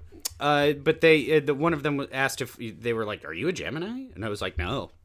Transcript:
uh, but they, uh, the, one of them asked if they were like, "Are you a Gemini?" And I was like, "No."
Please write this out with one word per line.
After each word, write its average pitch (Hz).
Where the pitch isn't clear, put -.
uh, 147
but 139
they, 156
uh, 151
the, 139
one 160
of 143
them 143
asked 135
if -
they 113
were 113
like, 101
"Are 76
you 104
a 131
Gemini?" 175
And 107
I 113
was 104
like, 190
"No." 104